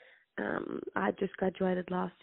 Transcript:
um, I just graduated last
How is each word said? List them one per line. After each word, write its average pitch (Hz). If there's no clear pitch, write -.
um, -
I 202
just 190
graduated 185
last 180